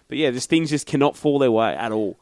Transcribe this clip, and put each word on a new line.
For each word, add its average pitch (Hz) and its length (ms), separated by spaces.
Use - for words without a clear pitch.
but 127 80
yeah, 147 140
just 123 180
things 165 200
just 147 160
cannot 147 300
fall 143 240
their 131 120
way 110 240
at 110 180
all. 107 280